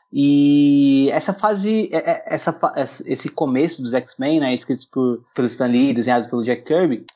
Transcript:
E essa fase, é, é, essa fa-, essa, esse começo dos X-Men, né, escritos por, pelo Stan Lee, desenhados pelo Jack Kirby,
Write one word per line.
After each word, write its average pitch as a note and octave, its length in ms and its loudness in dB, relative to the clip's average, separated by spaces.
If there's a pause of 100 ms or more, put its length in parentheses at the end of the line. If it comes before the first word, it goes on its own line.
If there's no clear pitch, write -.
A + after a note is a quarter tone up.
(160)
E C#3+ 960 4
essa D#3 220 -2
fase, G#3+ 580 -2
é, D#3 60 0
é, E3+ 280 -2
essa E3 260 -4
fa-, D#3 240 -4
essa, - 280 -6
esse D3 240 -6
começo C#3+ 540 -2
dos A#2+ 120 -4
X-Men, C3 460 -2
né, C3 140 -2
escritos B2+ 320 -6
por, B2 380 -2 (100)
pelo B2+ 140 0
Stan B2+ 180 -4
Lee, B2+ 260 2
desenhados A#2+ 360 0
pelo A#2+ 140 -4
Jack A#2+ 200 -4
Kirby, D3+ 420 0 (120)